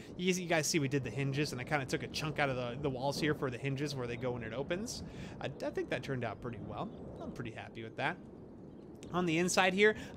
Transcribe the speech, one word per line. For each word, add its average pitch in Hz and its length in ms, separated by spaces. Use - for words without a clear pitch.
You, 180 160
you 180 120
guys 160 220
see 165 120
we 135 100
did 135 160
the 117 40
hinges, 139 440
and 123 80
I - 20
kinda 139 220
took 143 180
a 113 40
chunk 151 300
out 147 120
of 127 80
the, 123 240
the 147 80
walls 135 320
here 151 120
for 147 160
the 120 80
hinges 143 380
where 123 120
they 120 100
go 123 140
when 120 120
it 110 80
opens. 175 520
I, - 60
I 247 240
think 349 220
that 127 120
turned 127 220
out 101 160
pretty 117 260
well. 120 220
I'm 254 80
pretty 117 200
happy 110 300
with 110 140
that. 147 220
On 180 120
the 160 120
inside 185 360
here, 208 220